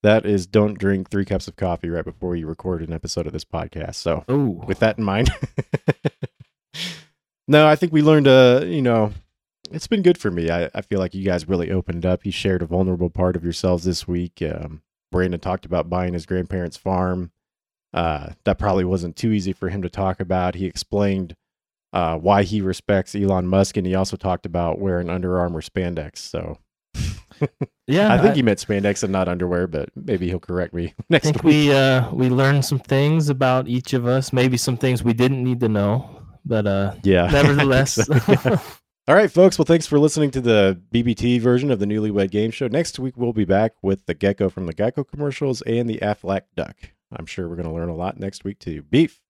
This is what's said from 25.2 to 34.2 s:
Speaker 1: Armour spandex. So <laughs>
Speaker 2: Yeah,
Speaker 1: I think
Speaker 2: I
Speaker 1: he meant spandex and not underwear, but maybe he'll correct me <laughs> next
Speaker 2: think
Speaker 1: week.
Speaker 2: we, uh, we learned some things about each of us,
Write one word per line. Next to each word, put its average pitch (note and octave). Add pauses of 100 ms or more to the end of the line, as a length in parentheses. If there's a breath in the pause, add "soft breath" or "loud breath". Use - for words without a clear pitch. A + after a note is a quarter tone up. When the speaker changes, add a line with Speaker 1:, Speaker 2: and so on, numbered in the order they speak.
Speaker 1:
Armour F2
spandex. F2
So D#2+ (360)
<laughs> - (380)
Speaker 2:
Yeah, G3
Speaker 1:
I F#3
think G#3
Speaker 2:
I -
Speaker 1:
he C#3+
meant A2
spandex G2+
and F#2+
not F#2
underwear, F2+
but D#2
maybe F#2
he'll F#2
correct F2+
me F2 (100)
<laughs> -
next C#3+
Speaker 2:
think D3+
Speaker 1:
week. D3+
Speaker 2:
we, C#3+
uh, C3
we B2+
learned C3+
some C3+
things D3
about C3
each B2
of B2
us, C3